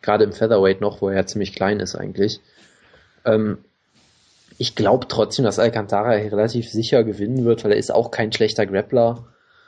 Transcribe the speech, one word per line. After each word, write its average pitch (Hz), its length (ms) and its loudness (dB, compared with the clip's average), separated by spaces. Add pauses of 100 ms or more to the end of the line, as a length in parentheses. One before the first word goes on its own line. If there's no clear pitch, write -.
Gerade 107 240 2
im 101 80 0
Featherweight 98 480 2
noch, 101 220 -2
wo 98 80 0
er 98 60 -2
ja 92 100 0
ziemlich 98 260 -6
klein 101 280 -2
ist 95 160 -8
eigentlich. 101 440 -4 (880)
Ähm, 110 320 0 (960)
ich - 200 -6
glaub 113 340 0
trotzdem, 113 340 0
dass 98 140 0
Alcantara 110 540 0
relativ 107 580 0
sicher 113 340 2
gewinnen 110 400 -2
wird, 117 200 2
weil 104 80 2
er 107 60 4
ist - 140 -4
auch 117 180 0
kein 110 220 -4
schlechter 110 320 0
Grappler. 117 640 0 (420)